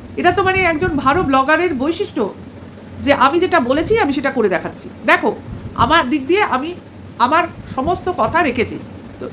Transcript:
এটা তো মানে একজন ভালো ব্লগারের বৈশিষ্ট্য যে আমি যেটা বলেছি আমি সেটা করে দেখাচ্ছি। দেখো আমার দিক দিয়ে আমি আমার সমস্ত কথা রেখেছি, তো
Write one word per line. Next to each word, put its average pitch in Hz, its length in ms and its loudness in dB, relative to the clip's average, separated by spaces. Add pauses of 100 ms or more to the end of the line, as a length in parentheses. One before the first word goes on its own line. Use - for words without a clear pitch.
(160)
এটা 349 160 4
তো 381 100 2
মানে 381 200 2
একজন 339 260 2
ভালো 277 340 2
ব্লগারের 285 520 2
বৈশিষ্ট্য 277 600 -2 (680)
যে 277 120 2
আমি 277 280 4
যেটা 349 200 4
বলেছি 294 380 2
আমি 320 140 2
সেটা 277 180 -2
করে 226 180 2
দেখাচ্ছি। 170 400 -4 (180)
দেখো 285 300 2 (380)
আমার 285 340 2
দিক 262 180 0
দিয়ে 370 160 4
আমি 311 320 -2 (440)
আমার 320 300 2 (260)
সমস্ত 349 420 -2
কথা 277 260 2
রেখেছি, 247 360 -2 (420)
তো - 120 -10